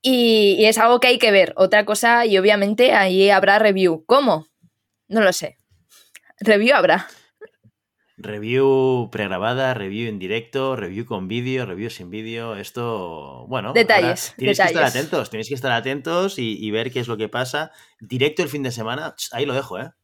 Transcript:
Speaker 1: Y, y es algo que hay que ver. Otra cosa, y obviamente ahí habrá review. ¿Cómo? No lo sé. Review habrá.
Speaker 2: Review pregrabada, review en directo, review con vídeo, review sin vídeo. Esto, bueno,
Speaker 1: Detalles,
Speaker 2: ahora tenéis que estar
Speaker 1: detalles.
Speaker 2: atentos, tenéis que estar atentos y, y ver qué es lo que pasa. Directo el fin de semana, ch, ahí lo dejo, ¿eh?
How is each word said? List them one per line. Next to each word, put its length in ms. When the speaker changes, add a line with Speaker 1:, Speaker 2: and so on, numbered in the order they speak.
Speaker 1:
Y, 560
y 80
es 120
algo 220
que 80
hay 100
que 120
ver. 260
Otra 280
cosa, 420
y 120
obviamente 540
ahí 380
habrá 280
review. 480
¿Cómo? 420
No 140
lo 100
sé. 240
Review 340
habrá. 320
Speaker 2:
Review 960
pregrabada, 640
review 340
en 120
directo, 560
review 280
con 220
vídeo, 400
review 240
sin 200
vídeo. 440
Esto, 920
bueno, 240
Speaker 1:
Detalles, 580
Speaker 2:
ahora 60
tenéis 0
que 140
estar 180
Speaker 1:
detalles. 280
Speaker 2:
atentos, 340
tenéis 180
que 60
estar 180
atentos 680
y, 260
y 60
ver 220
qué 80
es 80
lo 80
que 120
pasa. 440
Directo 440
el 60
fin 140
de 80
semana, 460
ch, 160
ahí 140
lo 80
dejo, 260
¿eh? 100